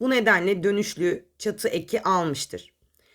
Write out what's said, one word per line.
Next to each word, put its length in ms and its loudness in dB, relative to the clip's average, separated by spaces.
Bu 100 0
nedenle 520 2
dönüşlü 640 -2
çatı 300 -4
eki 340 -4
almıştır. 680 -2